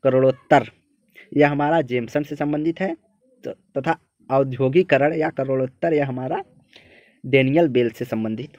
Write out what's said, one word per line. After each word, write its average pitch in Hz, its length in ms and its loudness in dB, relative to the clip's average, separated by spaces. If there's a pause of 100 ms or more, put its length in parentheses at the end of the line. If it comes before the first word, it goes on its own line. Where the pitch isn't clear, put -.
करोड़ोत्तर 131 680 2 (640)
यह 143 140 4
हमारा 147 300 0
जेमसन 123 420 -4
से 147 140 -10
संबंधित 151 440 -4
है, 190 160 -4 (480)
त-, - 40 -10
तथा 147 500 -6 (320)
औद्योगिकरण 135 840 2
या 160 160 -2
करोड़ोत्तर 135 640 -4
यह 143 160 0
हमारा 131 340 -6 (840)
डेनियल 135 420 4
बेल 120 220 2
से 120 140 -10
संबंधित 110 540 -6